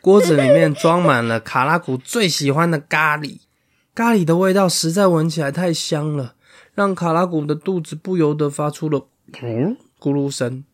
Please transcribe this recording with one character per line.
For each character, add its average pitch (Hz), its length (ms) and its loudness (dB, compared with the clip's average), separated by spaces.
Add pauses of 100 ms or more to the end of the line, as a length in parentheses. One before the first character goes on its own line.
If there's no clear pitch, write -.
锅 196 220 6
子 170 120 4
里 135 140 4
面 156 260 6
装 175 280 2
满 135 240 4
了 113 120 -2
卡 127 280 -2
拉 165 120 2
古 131 200 -4
最 220 280 -2
喜 147 240 -2
欢 165 200 0
的 160 80 0
咖 151 400 0
喱。 147 220 -12 (540)
咖 233 200 0
喱 185 100 2
的 165 140 2
味 190 160 2
道 196 120 2
实 165 240 -2
在 196 180 2
闻 165 200 2
起 160 140 -4
来 139 100 -4
太 175 180 -2
香 151 460 -4
了， 127 180 -8 (400)
让 202 200 -2
卡 170 180 -2
拉 170 140 2
古 160 180 -4
的 151 100 -2
肚 180 240 -6
子 160 160 -10
不 185 220 -6
由 151 160 2
得 151 160 -2
发 147 220 -4
出 156 180 -8
了 139 200 -4 (240)
咕 - 140 -14
噜 127 300 -2 (220)
咕 139 140 -2
噜 143 180 -2
声。 131 440 -8